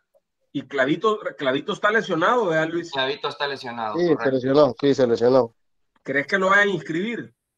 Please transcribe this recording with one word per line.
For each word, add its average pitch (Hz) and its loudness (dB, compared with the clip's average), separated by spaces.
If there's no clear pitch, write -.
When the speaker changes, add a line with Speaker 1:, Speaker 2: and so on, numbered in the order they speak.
Speaker 1:
Y 139 -6
Clavito, 165 0
Clavito 143 -2
está 208 0
lesionado, 208 0
¿verdad, 160 0
Luis? 165 -6
Speaker 2:
Clavito 139 -4
está 143 -6
lesionado, 120 -8
Speaker 3:
Sí, 175 2
se 156 4
Speaker 2:
correcto. 131 0
Speaker 3:
lesionó, 135 2
sí, 139 2
se 131 4
lesionó. 117 4
Speaker 1:
¿Crees 139 -4
que 202 -2
lo 190 2
vayan 202 4
a - -2
inscribir? 170 -6